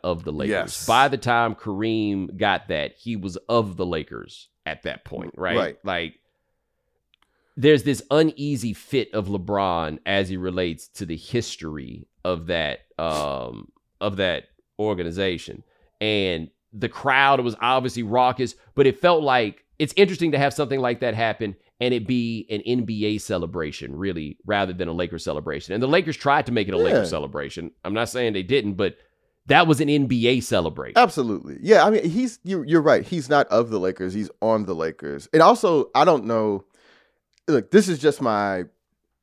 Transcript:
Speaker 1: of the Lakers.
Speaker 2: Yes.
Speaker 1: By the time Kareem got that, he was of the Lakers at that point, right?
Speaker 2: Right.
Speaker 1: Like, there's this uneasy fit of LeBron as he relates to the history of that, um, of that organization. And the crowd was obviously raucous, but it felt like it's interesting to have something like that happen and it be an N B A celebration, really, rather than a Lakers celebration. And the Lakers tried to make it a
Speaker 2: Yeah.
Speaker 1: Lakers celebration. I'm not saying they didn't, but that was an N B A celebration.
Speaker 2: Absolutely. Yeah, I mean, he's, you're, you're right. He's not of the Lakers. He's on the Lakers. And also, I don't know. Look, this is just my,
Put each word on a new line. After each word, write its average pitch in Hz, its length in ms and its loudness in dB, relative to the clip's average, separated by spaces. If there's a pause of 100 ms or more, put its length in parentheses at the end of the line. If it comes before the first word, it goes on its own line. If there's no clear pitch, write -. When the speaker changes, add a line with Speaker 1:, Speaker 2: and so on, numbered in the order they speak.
Speaker 1:
of 85 200 -2
the 76 80 -6
Lakers. 76 200 -4
Speaker 2:
Yes. 85 360 -4
Speaker 1:
By 127 200 6
the 131 100 -2
time 117 380 0
Kareem 104 840 -4
got 98 320 0
that, 73 280 -4
he 117 180 -10
was 95 220 -8 (120)
of 110 280 0
the 92 80 -2
Lakers 73 640 -8 (160)
at - 180 -8
that - 220 -10
point, - 320 -12
right? 90 200 -2
Speaker 2:
Right. 90 260 -2
Speaker 1:
Like, 87 360 -6 (1400)
there's 143 280 6
this 135 260 -2
uneasy 143 640 0
fit - 400 -4
of 101 140 -4
LeBron 90 800 -2
as 98 200 0
he 95 100 -6
relates 90 520 -4
to - 160 -12
the 82 120 -8
history 78 880 -8 (180)
of 85 220 -2
that, 80 320 -2 (180)
um, 69 720 -6 (300)
of 98 160 -2
that 90 280 -2 (340)
organization. 92 840 -4 (400)
And 95 480 0 (220)
the 110 180 -6
crowd 135 520 2
was 117 200 -4
obviously 123 400 0
raucous, 123 540 0 (180)
but 139 140 4
it 127 120 2
felt 170 220 4
like 127 420 0 (140)
it's 151 180 -2
interesting 175 360 4
to 139 80 2
have 143 140 2
something 135 260 -2
like 123 220 -2
that 120 120 0
happen 107 420 -2 (240)
and 123 140 0
it 113 140 -2
be 117 420 -2
an 104 120 -4
N 120 240 -2
B 107 200 -2
A 107 140 0
celebration, 82 760 -6
really, 85 500 -6
rather 98 280 -2
than 90 140 -4
a 82 60 -6
Lakers 85 300 -6
celebration. 78 500 -6
And 117 100 -2
the 131 40 0
Lakers 156 300 0
tried 143 300 2
to 127 40 -4
make 107 160 0
it 98 60 -4
a - 40 0
Speaker 2:
Yeah. 110 60 2
Speaker 1:
Lakers 104 260 2
celebration. 73 600 -6 (120)
I'm 95 100 -6
not 113 160 -2
saying 120 240 -2
they 95 100 -2
didn't, 104 320 0
but 92 200 -2 (520)
that 160 200 6
was 147 140 4
an 147 80 0
N 143 180 2
B 117 200 2
A 123 120 4
celebration. 82 580 -2
Speaker 2:
Absolutely. 120 640 2
Yeah, 185 240 8
I 208 60 6
mean, 185 180 2
he's, 233 340 -4
you're, 180 220 -4
you're 160 160 4
right. 143 240 4
He's 143 240 -6
not 147 180 4
of 113 220 2
the 107 100 -2
Lakers. 92 340 -2
He's 104 160 -4 (120)
on 107 240 2
the 92 100 -6
Lakers. 76 580 -6
And 156 100 8
also, 180 500 4
I 147 120 4
don't 143 200 4
know. 110 380 0 (840)
Look, 139 220 2
this 190 180 6
is 156 100 -2
just 147 220 2
my, 101 420 0 (600)